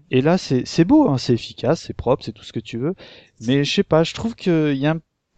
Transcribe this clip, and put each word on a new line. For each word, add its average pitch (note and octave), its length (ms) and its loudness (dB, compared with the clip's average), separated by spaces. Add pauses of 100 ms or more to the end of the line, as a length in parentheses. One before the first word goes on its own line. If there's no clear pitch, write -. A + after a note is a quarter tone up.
(100)
Et B2+ 100 2
là, D#3 160 2
c'est, B2+ 300 -2
c'est - 180 2
beau, C4+ 240 4
hein, C#3 80 0
c'est B2+ 160 0
efficace, A#2 540 -2
c'est - 100 -12
propre, B2+ 260 -2
c'est A2 100 -10
tout - 120 -18
ce - 80 -20
que A#2 80 -6
tu - 160 -12
veux. C#3+ 180 -4 (520)
Mais C#3 180 2
je C#3 100 -4
sais G3 80 2
pas, D#3+ 220 2
je - 80 -10
trouve A3+ 220 -8
qu'il D#3 420 0
y C3+ 100 -2
a D3+ 40 2
un, D#3+ 100 -2 (360)